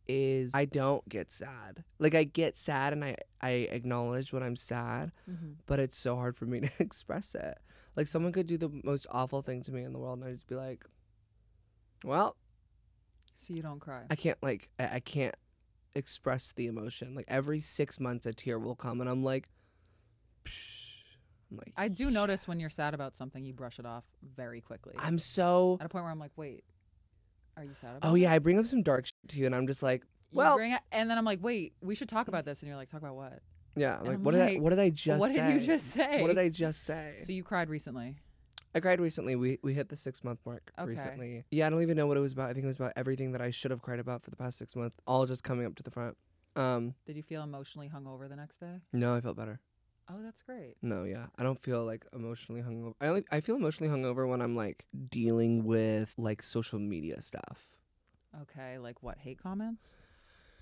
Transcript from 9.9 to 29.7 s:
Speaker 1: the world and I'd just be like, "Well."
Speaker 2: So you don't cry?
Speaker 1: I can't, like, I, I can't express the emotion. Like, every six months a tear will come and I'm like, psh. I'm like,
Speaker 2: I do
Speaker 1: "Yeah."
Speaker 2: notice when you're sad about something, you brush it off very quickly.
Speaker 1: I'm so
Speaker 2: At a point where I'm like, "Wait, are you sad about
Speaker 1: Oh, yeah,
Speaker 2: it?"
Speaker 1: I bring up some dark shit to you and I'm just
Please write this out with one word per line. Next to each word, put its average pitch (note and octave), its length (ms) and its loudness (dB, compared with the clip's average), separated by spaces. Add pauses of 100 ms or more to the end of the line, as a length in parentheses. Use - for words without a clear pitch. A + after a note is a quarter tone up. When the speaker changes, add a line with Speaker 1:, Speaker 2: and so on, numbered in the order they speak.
Speaker 1:
the B2+ 40 -8
world B2+ 200 -8
and C3 100 -10
I'd B2+ 40 -8
just B2 140 -14
be - 100 -8
like, C3 280 -10 (1200)
"Well." E3+ 320 2 (1000)
Speaker 2:
So - 200 -14
you D#3+ 80 -8
don't D3 160 -10
cry? C3+ 320 -12
Speaker 1:
I D#3 60 0
can't, D#3+ 260 2
like, A#2 260 -2 (120)
I, B2 160 -2
I B2+ 40 -2
can't C3+ 340 -2 (600)
express - 580 -2
the A#2+ 140 -2
emotion. A#2 480 -6
Like, C3+ 140 -10
every C#3 320 2
six - 400 0
months B2 260 -2
a A2+ 60 -2
tear A#2 260 -4
will A2+ 160 -4
come A#2+ 260 -4
and B2+ 80 0
I'm B2+ 140 2
like, C3 260 0 (960)
psh. - 520 -14 (540)
I'm - 80 -14
like, - 180 -16
Speaker 2:
I G3+ 120 0
do G3 160 -2
Speaker 1:
"Yeah." C#4 60 4
Speaker 2:
notice G3+ 380 2
when E3+ 120 -2
you're D#3+ 100 -4
sad D3+ 240 -2
about C#3 200 -6
something, C3 300 -10
you C3+ 80 -10
brush B2 260 -12
it B2 80 -10
off A#2+ 180 -10 (320)
very A#2 240 -10
quickly. A2 380 -16
Speaker 1:
I'm E3 200 0
so F3+ 640 6
Speaker 2:
At E3 60 -8
a - 20 -6
point F3+ 160 -6
where E3 80 -6
I'm D#3 60 -8
like, D3 180 -12
"Wait, C#3+ 280 -12 (920)
are D#3 80 -14
you C#3 100 -12
sad B2 220 -14
about D#3 140 0
Speaker 1:
Oh, E3 60 6
yeah, F3+ 160 8
Speaker 2:
it?" D#3+ 40 8
Speaker 1:
I - 20 10
bring E3+ 200 8
up A3+ 80 4
some A#3+ 160 4
dark C3 240 4
shit - 80 -6 (140)
to D3 100 -4
you C3+ 80 4
and B2+ 80 4
I'm B2+ 120 2
just C3+ 160 0